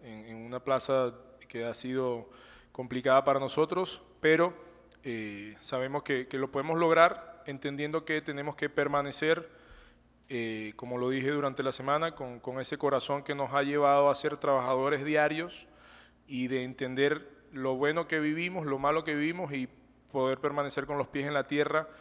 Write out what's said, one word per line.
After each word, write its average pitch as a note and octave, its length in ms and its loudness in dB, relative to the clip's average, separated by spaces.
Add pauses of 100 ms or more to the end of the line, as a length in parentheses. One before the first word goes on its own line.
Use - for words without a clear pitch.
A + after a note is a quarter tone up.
en, A2 240 -16
en A2+ 100 -14
una A#2+ 260 -10
plaza C3 520 0 (340)
que A#2 160 -6
ha A#2 80 -4
sido B2+ 560 -4 (440)
complicada C3 520 2
para C#3 160 4
nosotros, D#3 600 0 (180)
pero, E3 320 6 (500)
eh, G#2+ 600 -8
sabemos C3+ 400 -4
que, B2+ 260 -2
que - 80 -8
lo C3+ 160 -4
podemos D#3 260 0
lograr E3 680 4
entendiendo D3 580 -4
que D#3 160 -2
tenemos C#3+ 340 -6
que D3 140 -2
permanecer C#3+ 800 0 (840)
eh, A2+ 460 -4
como B2 200 -8
lo B2 140 -2
dije C3 200 0
durante C#3+ 320 -2
la C3 100 -2
semana, D3 420 -2
con, B2 260 -10
con C3 180 -8
ese C3+ 200 -6
corazón C#3 440 0
que C#3+ 120 -6
nos C3+ 180 -4
ha C#3+ 100 2
llevado C#3+ 460 6
a C#3 60 4
ser D3 240 -4
trabajadores C3+ 680 2
diarios D3+ 640 0 (600)
y B2+ 220 -4
de B2+ 160 -2
entender C3 640 -2 (240)
lo C3 220 -2
bueno D3+ 320 0
que D#3+ 140 0
vivimos, E3 440 -2
lo C#3 140 -2
malo D3+ 260 2
que D#3 100 -4
vivimos D#3 380 -4
y C3 160 -6 (420)
poder C3 280 0
permanecer C#3+ 480 -2
con C#3+ 100 -4
los C3+ 120 -2
pies C#3+ 180 -4
en D3 80 -2
la C3+ 120 0
tierra D3+ 420 0 (120)